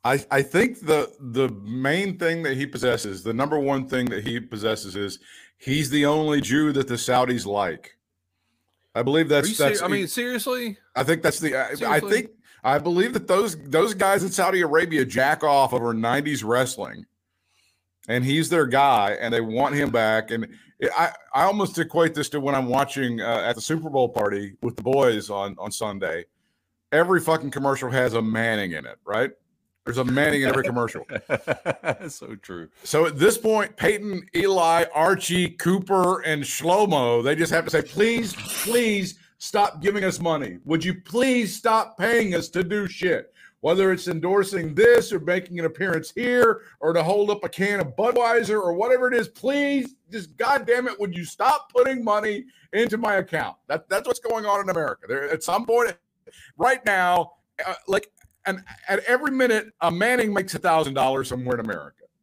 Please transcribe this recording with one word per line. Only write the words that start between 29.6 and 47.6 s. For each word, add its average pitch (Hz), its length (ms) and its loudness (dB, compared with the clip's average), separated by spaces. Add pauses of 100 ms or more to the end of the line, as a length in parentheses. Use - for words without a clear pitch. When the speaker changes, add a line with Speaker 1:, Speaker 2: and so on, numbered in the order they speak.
Speaker 1:
There's 123 140 -8
a 131 80 0
Manning 139 380 0
in 131 60 0
every 131 140 0
commercial. 120 460 -4
Speaker 2:
<laughs> - 1000 -6
So 113 260 -16
true. 87 340 -14 (140)
Speaker 1:
So 156 240 0
at 147 100 -6
this 214 200 4
point, 220 380 -2
Peyton, 202 500 -2 (100)
Eli, 170 580 2
Archie, 180 560 0
Cooper, 185 720 0
and 151 220 -4
Shlomo, 147 800 2
they 143 120 2
just 160 160 0
have 165 140 0
to 156 60 -10
say, 156 100 2
"Please, 220 540 0
please 214 840 -2 (220)
stop 202 420 -2
giving 202 220 0
us 185 160 -2
money. 143 460 -2
Would 160 200 0
you 180 160 0
please 247 540 0
stop 220 420 0
paying 214 380 2
us 165 140 -4
to 185 140 -2
do 196 240 -2
shit?" 175 460 -2 (280)
Whether 190 300 2
it's 180 160 -4
endorsing 175 680 -2
this 233 360 6
or 185 80 0
making 175 400 -2
an 165 60 -2
appearance 165 460 -4
here 240 500 2 (180)
or 156 140 0
to 170 80 2
hold 202 300 2
up 208 120 -4
a 175 60 -6
can 202 300 -2